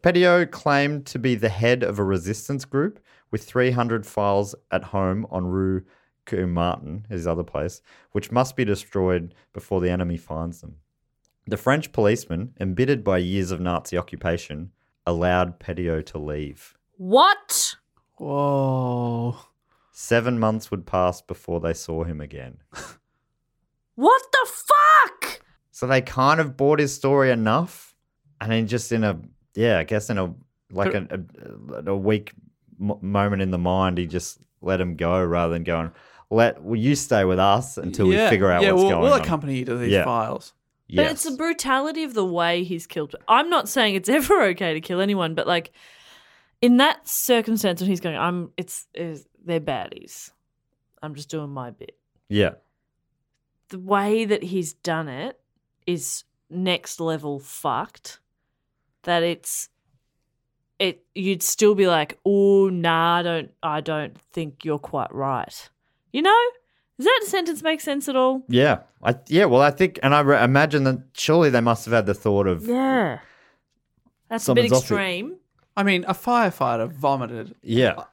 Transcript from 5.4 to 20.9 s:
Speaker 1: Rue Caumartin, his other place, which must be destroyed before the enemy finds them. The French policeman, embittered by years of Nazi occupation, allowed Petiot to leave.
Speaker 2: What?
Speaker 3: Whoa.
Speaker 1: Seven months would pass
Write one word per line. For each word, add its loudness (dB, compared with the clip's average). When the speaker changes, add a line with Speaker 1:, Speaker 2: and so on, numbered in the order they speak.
Speaker 1:
Rue 0
Caumartin, -4
his -6
other -2
place, -8
which -6
must 0
be 0
destroyed -2
before -4
the 0
enemy -4
finds -10
them. -20
The -4
French 0
policeman, 0
embittered 0
by 2
years -2
of -6
Nazi -4
occupation, -6
allowed 0
Petiot -6
to -14
leave. -10
Speaker 2:
What? 0
Speaker 3:
Whoa. -2
Speaker 1:
Seven 0
months 0
would -8
pass 0